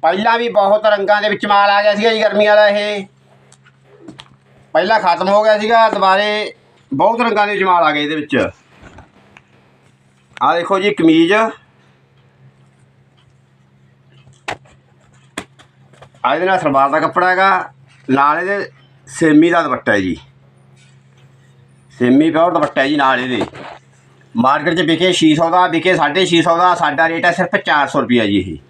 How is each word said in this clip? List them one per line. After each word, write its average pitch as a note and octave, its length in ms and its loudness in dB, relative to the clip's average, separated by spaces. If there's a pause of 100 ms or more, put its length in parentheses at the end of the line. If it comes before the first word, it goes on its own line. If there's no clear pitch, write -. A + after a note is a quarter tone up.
ਪਹਿਲਾਂ G#3 360 0
ਵੀ A#3 100 -4
ਬਹੁਤ G#3 380 2
ਰੰਗਾਂ G#3 360 0
ਦੇ G#3+ 60 -2
ਵਿੱਚ G#3 180 -4
ਮਾਲ G3+ 240 2
ਆ G3+ 120 2
ਗਿਆ G#3 120 2
ਸੀਗਾ A3 180 0
ਜੀ A3 100 -2
ਗਰਮੀ G#3 240 0
ਵਾਲਾ G#3 220 4
ਇਹ। G#3 360 -4 (1700)
ਪਹਿਲਾਂ G3+ 280 2
ਖਤਮ F3+ 280 0
ਹੋ G#3 140 2
ਗਿਆ G#3+ 160 2
ਸੀਗਾ, A3+ 300 2
ਦੁਬਾਰੇ G3+ 680 0 (400)
ਬਹੁਤ G#3 260 0
ਰੰਗਾਂ G#3+ 260 0
ਦੇ G#3 60 -4
ਵਿੱਚ F#3+ 120 -2
ਮਾਲ F3+ 200 2
ਆ D3+ 80 2
ਗਿਆ D3 100 -4
ਇਹਦੇ D3+ 140 -4
ਵਿੱਚ। B2+ 340 -4 (1900)
ਆਹ D3+ 140 0
ਦੇਖੋ F3 220 -2
ਜੀ G3+ 120 0
ਕਮੀਜ਼। E3 420 2
ਆਹ A3 180 0
ਆਇਦਨਾ - - -12
ਇਹਦੇ E3+ 120 -4
ਨਾਲ F#3+ 120 0
ਸਲਵਾਰ C#3 320 0
ਦਾ D#3 100 0
ਕੱਪੜਾ F3+ 300 -2
ਹੈਗਾ, F#3 420 0 (380)
ਨਾਲ C#3+ 280 2
ਇਹਦੇ F#3+ 320 -6 (360)
ਸੇਮੀ D#3+ 440 2
ਦਾ E3+ 120 0
ਦੁਪੱਟਾ B2+ 300 -2
ਹੈ G2+ 80 2
ਜੀ। F2+ 160 -4 (1800)
ਸੇਮੀ C3+ 320 2
ਪਿਓਰ E3 220 2
ਦੁਪੱਟਾ D3 280 -2
ਹੈ C3+ 60 2
ਜੀ D3 100 -2
ਨਾਲ C3 240 0
ਇਹਦੇ। B2 260 -4 (880)
ਮਾਰਕੀਟ C#3+ 380 0
'ਚ F3 60 -2
ਵਿਕੇ E3 320 0
ਛੇ D#3+ 220 2
ਸੌ E3 160 0
ਦਾ, F3+ 160 2
ਵਿਕੇ E3+ 280 -2
ਸਾਢੇ D#3 320 0
ਛੇ E3+ 160 0
ਸੌ E3 140 0
ਦਾ, F3+ 180 2
ਸਾਡਾ D#3+ 340 -2
ਰੇਟ E3 160 -4
ਹੈ F3 80 2
ਸਿਰਫ F3 240 -4
ਚਾਰ D3 320 -2
ਸੌ C#3+ 120 -2
ਰੁਪਈਆ A#2 260 0
ਜੀ G2+ 120 0
ਇਹ। E2+ 200 -6 (120)